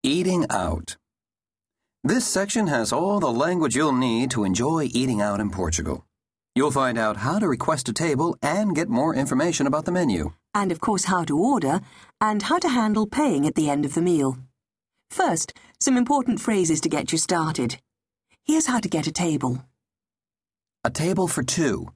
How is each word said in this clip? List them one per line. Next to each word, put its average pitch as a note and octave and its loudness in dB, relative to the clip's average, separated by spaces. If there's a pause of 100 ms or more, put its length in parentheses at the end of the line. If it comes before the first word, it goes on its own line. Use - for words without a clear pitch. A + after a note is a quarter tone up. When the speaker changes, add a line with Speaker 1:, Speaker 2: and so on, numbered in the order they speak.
Speaker 1:
Eating E3+ 2
out. E2 -4 (1080)
This A#3+ 2
section G3+ 0
has A#2 0
all F#3+ 0
the D#3 2
language D3+ 0
you'll D3+ 2
need B2+ 0
to A2 0
enjoy C3 0
eating B2 0
out G#2 0
in G2+ -2
Portugal. E2 -4 (500)
You'll C#3+ 2
find C3 0
out A2 0
how C3+ -2
to G#3 0
request - -2
a A2+ -4
table D#3 0
and F#3 0
get D3+ -2
more C3 0
information C3+ 0
about D3+ 0
the F#3 -2
menu. G#2 0 (220)
Speaker 2:
And, G3+ 0
of E3 -4
course, G3 0
how F3+ 0
to C#3 0
order F#3 2 (400)
and G#3+ 0
how D4+ 2
to F4+ 0
handle G#3+ 2
paying G#3+ 0
at D#3 0
the D3+ 2
end C#3+ 0
of C#3+ -2
the E3 2
meal. C#3+ 2 (720)
First, - 0 (300)
some C4 4
important B3 2
phrases F3 2
to E3 0
get D3+ -2
you D#3+ 0
started. D#3 0 (640)
Here's D#4 2
how B3 2
to G#3 -4
get D#3 0
a D#3 -4
table. C#3 -2 (1200)
Speaker 1:
A B2 2
table F3+ 0
for - -2
two. C3 -2